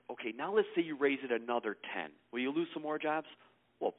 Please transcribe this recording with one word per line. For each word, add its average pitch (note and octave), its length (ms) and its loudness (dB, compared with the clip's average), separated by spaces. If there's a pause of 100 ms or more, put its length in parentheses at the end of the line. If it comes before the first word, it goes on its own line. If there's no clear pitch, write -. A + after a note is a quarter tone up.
Okay, A#2 260 -6
now D3+ 160 -4
let's G#3 240 6
say F3 60 4
you D#3 140 -4
raise C#3 280 4
it B2+ 80 -4
another A#2 460 0 (160)
ten. D#2+ 180 -4 (200)
Will B2 80 -2
you B2+ 120 2
lose D#3+ 220 0
some D#3 80 -6
more D3+ 160 -2
jobs? D3+ 300 0 (520)
Well, - 200 2